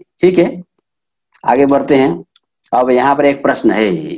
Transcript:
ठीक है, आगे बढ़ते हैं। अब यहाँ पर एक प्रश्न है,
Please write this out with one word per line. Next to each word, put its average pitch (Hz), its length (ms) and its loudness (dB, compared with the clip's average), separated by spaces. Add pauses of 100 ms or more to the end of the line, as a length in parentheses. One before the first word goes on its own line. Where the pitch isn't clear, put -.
(220)
ठीक 180 180 2
है, 180 240 -2 (800)
आगे 127 200 2
बढ़ते 139 300 0
हैं। 139 300 0 (480)
अब 127 160 0
यहाँ 127 260 2
पर 143 100 0
एक 139 180 0
प्रश्न 117 280 0
है, 107 200 0 (260)